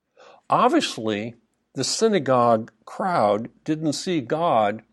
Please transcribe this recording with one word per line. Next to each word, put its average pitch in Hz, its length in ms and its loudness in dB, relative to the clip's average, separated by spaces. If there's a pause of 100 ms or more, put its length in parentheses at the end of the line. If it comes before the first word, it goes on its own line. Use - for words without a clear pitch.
(500)
Obviously, 120 840 0 (400)
the 131 100 -6
synagogue 123 880 2 (120)
crowd 175 640 0 (160)
didn't 156 280 -2
see 170 300 -4
God 113 600 0 (100)